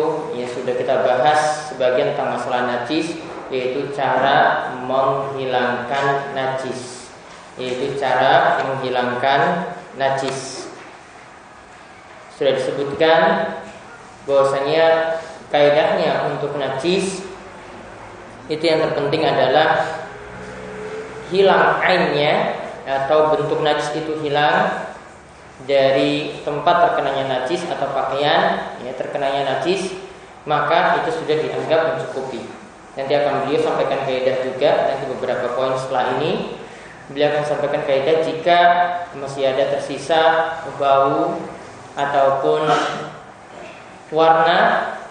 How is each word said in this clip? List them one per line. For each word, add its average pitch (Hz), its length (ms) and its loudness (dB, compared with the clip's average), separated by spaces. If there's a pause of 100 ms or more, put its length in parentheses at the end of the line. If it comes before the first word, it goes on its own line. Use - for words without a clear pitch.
(400)
ya 123 80 -4
sudah 123 260 -4
kita 127 300 2
bahas 151 680 2
sebagian 127 460 2
tentang 127 240 -2
masalah 123 240 -2
najis, 123 560 -2 (320)
yaitu 135 400 -4
cara 135 800 2 (160)
menghilangkan 135 1400 -2
najis. 131 800 -6 (480)
Yaitu 127 400 -4
cara 135 640 4
menghilangkan 135 1120 0 (240)
najis. 135 720 -4 (1700)
Sudah 135 160 2
disebutkan 156 960 2 (720)
bahwasanya 151 880 4 (400)
kaidahnya 147 800 4
untuk 143 240 -4
najis 170 640 -2 (1300)
itu 156 160 -6
yang 156 160 2
terpenting 147 400 0
adalah 139 800 2 (1300)
hilang 180 560 4
ainnya 160 720 2 (240)
atau 139 480 2
bentuk 151 320 0
najis 151 320 0
itu 156 320 -4
hilang 147 640 0 (800)
dari 143 720 2
tempat 160 480 2
terkenanya 135 400 0
najis 147 400 -2
atau 139 240 -4
pakaian 143 880 0
ya 123 160 -8
terkenanya 139 480 -2
najis, 170 480 -2 (560)
maka 151 560 2
itu 160 160 -4
sudah 151 160 0
dianggap 139 560 0
mencukupi. 127 480 -6 (560)
Nanti 135 240 -2
akan 123 240 0
beliau 151 160 0
sampaikan 139 400 0
kaidah 131 480 0
juga, 139 400 2
nanti 135 240 -4
beberapa 120 400 -2
poin 131 240 0
setelah 127 400 -2
ini 170 400 -2 (560)
beliau 147 240 2
akan 147 80 0
sampaikan 147 400 -2
kaidah 143 400 2
jika 170 340 2 (540)
masih 139 320 -4
ada 135 320 2
tersisa 160 800 2 (240)
bau 147 560 4 (540)
ataupun 143 800 2 (1400)
warna, 165 440 6 (520)